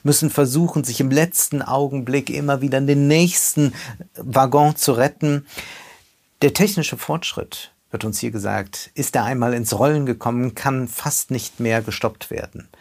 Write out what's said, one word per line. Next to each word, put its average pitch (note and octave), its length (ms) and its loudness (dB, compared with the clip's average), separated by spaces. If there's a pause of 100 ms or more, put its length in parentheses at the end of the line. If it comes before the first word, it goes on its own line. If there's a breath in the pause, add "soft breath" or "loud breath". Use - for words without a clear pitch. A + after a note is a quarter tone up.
müssen D3 300 2
versuchen, D3 520 2
sich B2 160 -4
im C3+ 120 2
letzten D3 500 2
Augenblick C3+ 720 -2
immer C#3 300 0
wieder C3+ 180 2
in C#3 80 0
den C#3+ 200 4
nächsten D#3 680 4 (420 loud breath)
Waggon C3+ 600 4
zu - 180 0
retten. C#3+ 520 0 (960 loud breath)
Der C#3 120 4
technische E3+ 440 0
Fortschritt, - 720 -8 (220)
wird A2 100 -8
uns G#2+ 160 -4
hier A#2 120 -4
gesagt, G2+ 640 -6
ist - 200 -4
da A#2+ 80 2
einmal A#2+ 300 0
ins A#2 240 -2
Rollen C#3+ 280 2
gekommen, A#2+ 500 -2
kann C3 320 -2
fast - 440 -4
nicht - 280 -6
mehr A2+ 220 2
gestoppt A2 500 -6
werden. - 360 -12 (140 loud breath)